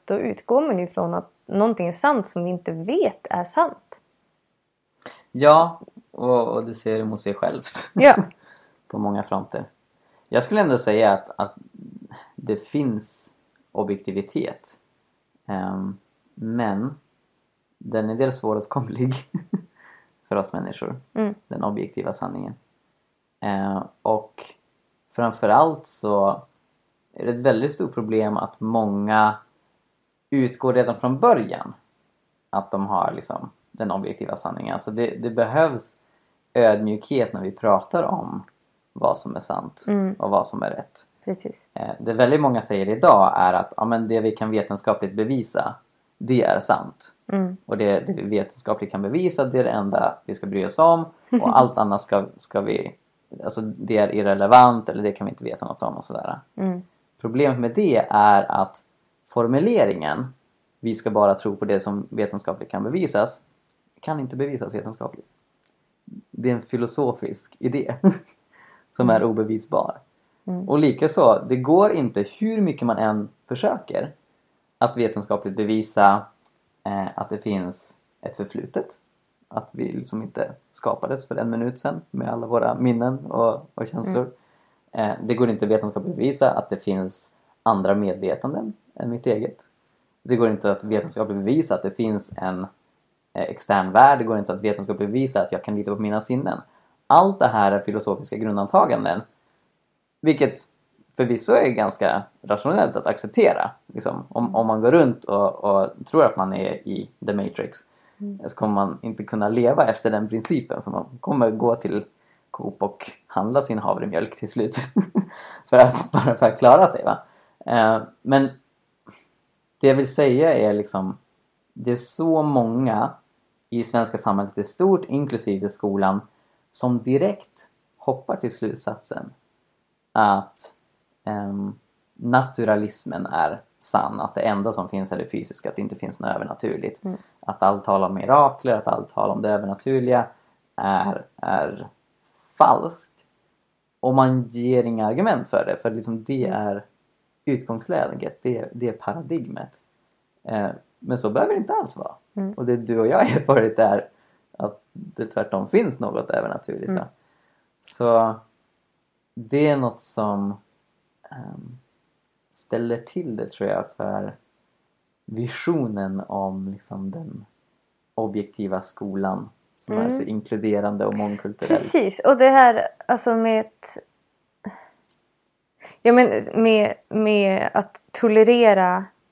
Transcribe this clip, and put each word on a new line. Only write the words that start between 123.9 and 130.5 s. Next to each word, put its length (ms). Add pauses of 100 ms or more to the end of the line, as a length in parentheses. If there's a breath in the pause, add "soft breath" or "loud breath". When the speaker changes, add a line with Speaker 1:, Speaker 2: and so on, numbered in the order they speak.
Speaker 2:
samhället 400
i 60
stort, 400
inklusive 640
skolan, 520 (500)
som 320
direkt 640 (280)
hoppar 400
till 180
slutsatsen 800 (800)
att, 640 (500)